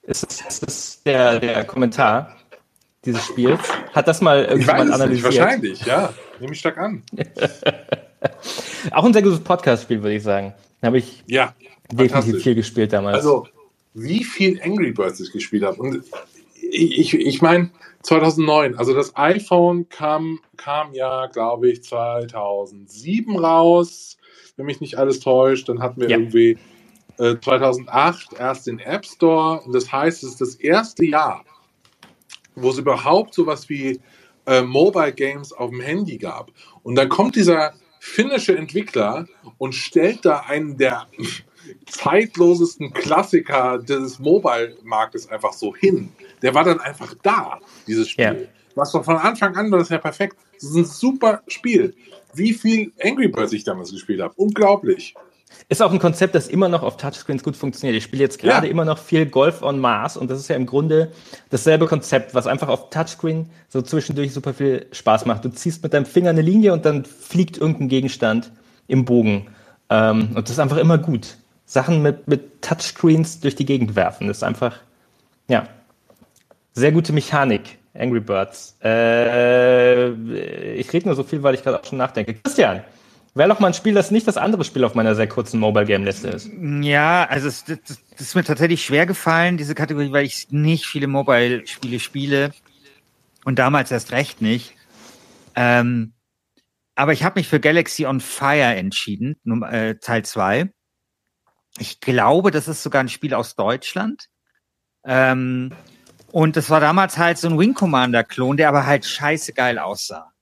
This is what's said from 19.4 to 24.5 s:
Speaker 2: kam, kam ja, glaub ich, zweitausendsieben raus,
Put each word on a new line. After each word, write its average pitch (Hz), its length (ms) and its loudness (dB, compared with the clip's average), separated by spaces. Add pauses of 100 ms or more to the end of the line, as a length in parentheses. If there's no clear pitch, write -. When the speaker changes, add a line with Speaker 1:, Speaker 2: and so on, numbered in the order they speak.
Speaker 2:
kam, 156 500 -4 (180)
kam 147 360 -6
ja, 131 340 -4
glaub 117 360 -4
ich, 120 200 2
zweitausendsieben 117 1500 -6
raus, 170 800 2 (400)